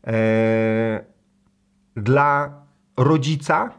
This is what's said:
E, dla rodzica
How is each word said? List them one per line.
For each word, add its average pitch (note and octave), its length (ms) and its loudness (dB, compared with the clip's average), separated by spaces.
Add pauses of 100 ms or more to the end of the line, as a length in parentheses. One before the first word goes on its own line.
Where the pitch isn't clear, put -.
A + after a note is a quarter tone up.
E, A2 960 0 (920)
dla C#3+ 560 0 (440)
rodzica D3+ 840 0